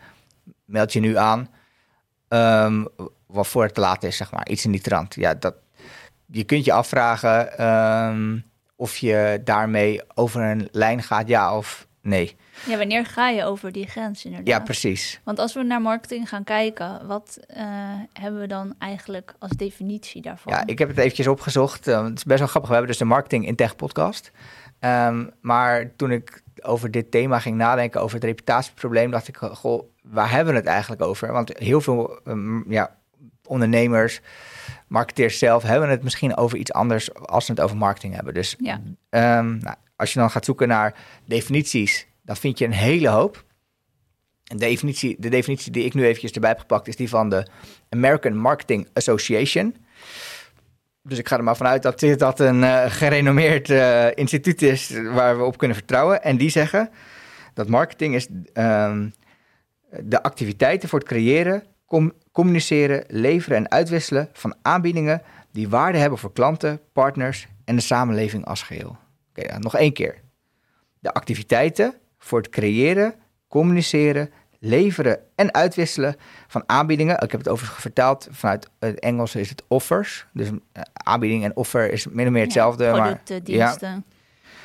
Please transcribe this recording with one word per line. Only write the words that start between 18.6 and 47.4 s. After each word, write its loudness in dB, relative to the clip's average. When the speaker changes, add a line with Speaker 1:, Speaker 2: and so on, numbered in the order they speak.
Speaker 2:
eigenlijk -14
als -12
definitie -10
daarvan? -10
Speaker 1:
Ja, -2
ik -6
heb 2
het -4
eventjes 2
opgezocht. 0
Eh, 2
het -6
is -12
best 2
wel 0
grappig. -2
We 4
hebben 2
dus -4
de 2
Marketing 0
in -4
Tech 0
podcast. -4
Ehm, 0
maar 0
toen -2
ik -6
over -2
dit -4
thema 2
ging -4
nadenken, 0
over -6
het -6
reputatieprobleem, -2
dacht -6
ik, -20
goh, -4
waar -2
hebben 2
we 2
het 0
eigenlijk -2
over? -4
Want -4
heel 2
veel, -2
ehm, -6
ja, -2
ondernemers, 2
marketeers 0
zelf 4
hebben 2
het 0
misschien -2
over 0
iets -6
anders 0
als -2
ze -4
het 0
over 0
marketing -2
hebben. -10
Dus, -4
Speaker 2:
Ja. -6
Speaker 1:
ehm, 2
nou, -10
als -4
je 0
dan 4
gaat -4
zoeken 2
naar 2
definities, -2
dan -10
vind -4
je 2
een -2
hele 2
hoop. 2
Een -10
definitie, -2
de -6
definitie -2
die -2
ik -4
nu 2
eventjes 2
erbij 0
heb 0
gepakt -2
is -10
die -6
van 2
de 0